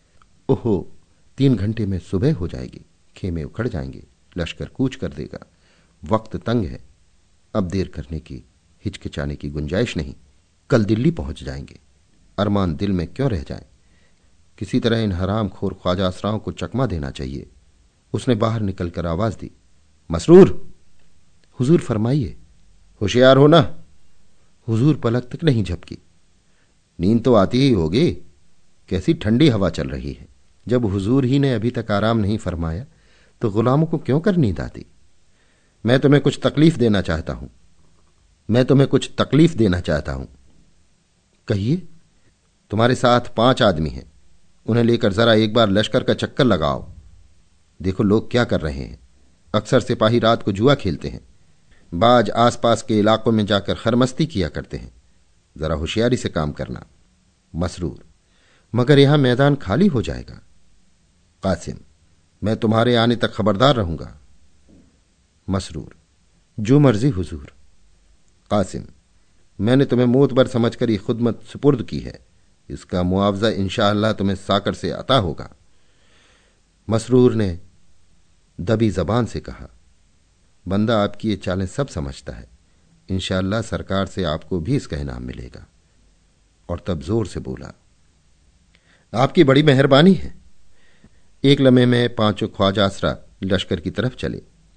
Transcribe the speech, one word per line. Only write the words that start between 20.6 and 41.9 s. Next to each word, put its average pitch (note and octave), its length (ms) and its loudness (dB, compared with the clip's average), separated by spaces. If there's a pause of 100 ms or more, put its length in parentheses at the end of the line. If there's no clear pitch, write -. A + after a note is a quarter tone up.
"हुजूर D3 200 4
फरमाइए।" A2+ 580 -2 (640)
"होशियार B2+ 360 6
हो C#3+ 100 8
ना?" D#3 360 2 (840)
हुजूर A#2+ 280 2
पलक A#2 400 -2
तक C#3 80 -10
नहीं B2 200 2
झपकी। - 340 -8 (1000)
"नींद A2 240 2
तो B2+ 100 4
आती G#2 260 4
ही C#3 120 2
होगी, G2+ 400 0 (800)
कैसी F#2 240 0
ठंडी C3+ 360 2
हवा G2 200 2
चल C#2 200 -6
रही C2 240 -10
है। - 140 -20 (400)
जब A#2+ 180 0
हुजूर G#2 400 0
ही C3+ 140 0
ने C#3 140 0
अभी A2+ 180 -2
तक A2+ 200 -6
आराम G#2+ 260 0
नहीं G#2 200 0
फरमाया, E2 480 -6 (560)
तो A#2 80 0
गुलामों B2 360 2
को D#3 120 -4
क्यों C#3+ 220 -2
कर F#3+ 160 0
नींद A#2 240 0
आती?" - 260 -10 (1000)
"मैं B2 140 4
तुम्हें C#3 240 4
कुछ - 200 -2
तकलीफ D3+ 320 2
देना G#2+ 260 2
चाहता D#2+ 320 -4
हूं, B1 140 -14 (1000)
मैं B2 160 2
तुम्हें C3+ 220 4
कुछ - 300 0
तकलीफ D3+ 360 4
देना F#2+ 260 2
चाहता D2+ 340 -4
हूं।" C2 120 -8 (1200)
"कहिए।" G#2+ 280 -2 (920)